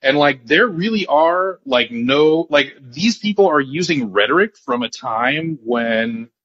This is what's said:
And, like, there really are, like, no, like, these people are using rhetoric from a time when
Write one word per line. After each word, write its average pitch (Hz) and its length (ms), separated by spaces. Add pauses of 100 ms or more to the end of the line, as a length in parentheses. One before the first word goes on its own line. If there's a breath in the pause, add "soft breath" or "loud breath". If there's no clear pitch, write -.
And, 139 160
like, 135 260
there 160 220
really 202 400
are, 175 580
like, 123 280
no, 147 580
like, 143 300
these 143 360
people 202 300
are 151 140
using 139 500
rhetoric 135 480
from 123 240
a 113 60
time 131 720
when 113 680 (160)